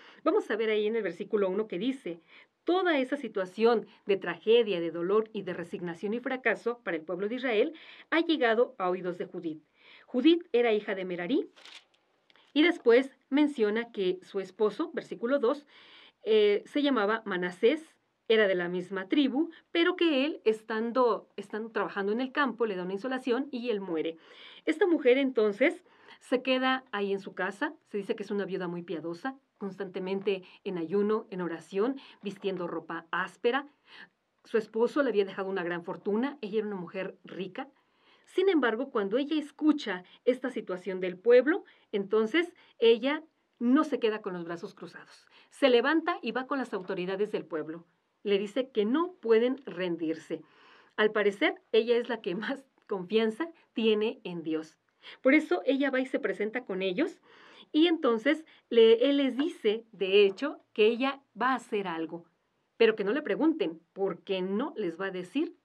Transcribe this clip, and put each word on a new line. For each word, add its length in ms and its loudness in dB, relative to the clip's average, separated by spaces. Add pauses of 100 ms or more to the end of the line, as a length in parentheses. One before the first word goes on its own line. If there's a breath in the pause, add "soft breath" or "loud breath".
(240 loud breath)
Vamos 280 2
a 40 0
ver 140 -2
ahí 160 0
en 100 0
el 80 -2
versículo 460 -2
uno 180 -2
que 120 -8
dice, 420 -6 (420 loud breath)
"Toda 360 2
esa 180 -2
situación 720 0 (180 loud breath)
de 120 0
tragedia, 640 2
de 120 -2
dolor 420 0
y 80 -8
de 120 -8
resignación 600 -8
y 60 -4
fracaso 640 -4
para 140 -4
el 60 -8
pueblo 240 -6
de 80 -4
Israel 380 0 (380 loud breath)
ha 80 2
llegado 580 2
a 120 -2
oídos 280 -4
de 80 -8
Judith. 380 -10 (420 loud breath)
Judith 460 4
era 220 4
hija 200 -2
de 120 -6
Merarí", 440 -4 (1040 soft breath)
y 100 4
después 540 4 (120)
menciona 600 2
que 300 -2
su 180 -8
esposo, 540 -4
versículo 460 -4
dos, 260 0 (580 loud breath)
eh, 420 4
se 160 -2
llamaba 440 0
Manasés, 720 0 (300)
era 200 4
de 80 2
la 120 -2
misma 400 -6
tribu, 420 2 (220 loud breath)
pero 240 2
que 300 2
él, 180 -6
estando, 920 0
estando 340 -10
trabajando 400 -2
en 100 -2
el 100 -4
campo, 340 0
le 100 -4
da 80 -6
una 100 -6
insolación 580 -2
y 180 -6
él 100 0
muere. 380 -4 (480 loud breath)
Esta 200 2
mujer, 320 4
entonces, 680 0 (360 loud breath)
se 220 -2
queda 500 0
ahí 220 -2
en 60 -4
su 160 -14
casa. 380 -4 (160)
Se 80 -8
dice 180 -4
que 80 -10
es 80 -10
una 140 -2
viuda 220 -6
muy 140 -6
piadosa, 560 -8 (200)
constantemente 840 -4 (200 loud breath)
en 140 -6
ayuno, 520 0
en 120 -8
oración, 540 -4 (260 loud breath)
vistiendo 460 -6
ropa 440 -8
áspera. 560 -2 (760 loud breath)
Su 140 -4
esposo 460 0
le 60 2
había 160 2
dejado 240 -6
una 140 -4
gran 200 -4
fortuna. 580 -4
Ella 180 -4
era 80 -4
una 80 -6
mujer 480 -10
rica. 460 -12 (560 soft breath)
Sin 240 0
embargo, 400 0
cuando 280 -2
ella 200 -2
escucha 640 -2 (220 loud breath)
esta 240 0
situación 500 -6
del 180 -6
pueblo, 460 6 (280 soft breath)
entonces 600 0 (240 soft breath)
ella 460 4 (340)
no 260 4
se 160 -2
queda 220 -2
con 120 -8
los 100 -8
brazos 320 -10
cruzados. 520 -20 (220 soft breath)
Se 200 2
levanta 520 2
y 120 -6
va 120 -6
con 120 -4
las 160 -6
autoridades 580 -4
del 140 -6
pueblo. 400 -8 (380)
Le 140 2
dice 320 -4
que 160 0
no 360 0
pueden 440 2
rendirse. 760 -6 (560 soft breath)
Al 140 4
parecer, 500 0 (100)
ella 240 2
es 140 0
la 120 -6
que 140 -4
más 300 -6 (200)
confianza 640 -2 (240 soft breath)
tiene 500 0
en 200 -8
Dios. 340 -6 (440 loud breath)
Por 120 6
eso 320 2
ella 240 0
va 120 -2
y 40 -2
se 140 -4
presenta 460 -4
con 160 -6
ellos, 400 -2 (500 loud breath)
y 160 4
entonces 560 0 (260 soft breath)
le, 400 8
él 80 2
les 200 0
dice, 540 -2
de 340 4
hecho, 340 -2 (140)
que 140 4
ella 340 0 (180)
va 120 2
a 40 2
hacer 320 -6
algo, 380 -8 (500)
pero 200 6
que 100 -4
no 80 0
le 80 0
pregunten, 580 0 (140)
porque 480 -2
no 340 -2
les 240 -6
va 60 -6
a 60 -6
decir 540 -6